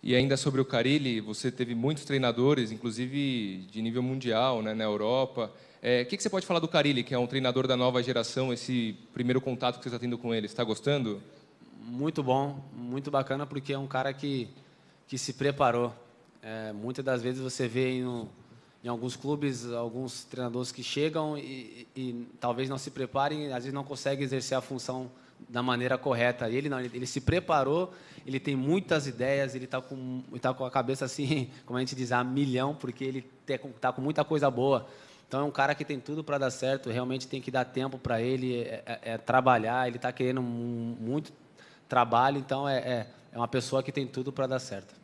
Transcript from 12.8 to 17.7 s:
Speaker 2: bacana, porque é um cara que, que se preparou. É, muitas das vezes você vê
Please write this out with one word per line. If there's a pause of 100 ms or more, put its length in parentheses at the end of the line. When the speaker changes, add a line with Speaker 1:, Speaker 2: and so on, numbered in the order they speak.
Speaker 2:
bacana,
porque
é
um
cara
que, (580)
que
se
preparou. (480)
É,
muitas
das
vezes
você
vê